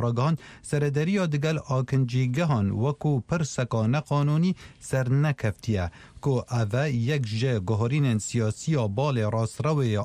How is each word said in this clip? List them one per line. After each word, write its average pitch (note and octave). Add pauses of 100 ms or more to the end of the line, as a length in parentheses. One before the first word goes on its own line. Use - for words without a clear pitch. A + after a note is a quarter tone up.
ڕاگەهاند B2 (300)
سەرەدەریya D3+
digel D3+ (200)
akincîgehan B2+ (160)
wekû D3 (160)
pirseka B2+ (120)
neqanûnî D3+ (280)
ser C3 (180)
nekeftiye. G#2 (320)
Ku C3 (180)
ev G2+ (120)
e - (240)
yek C#3+
ji A2+ (160)
guherînên A#2+
siyasî A2+
ya C3 (120)
balê C3
rastreweya A2+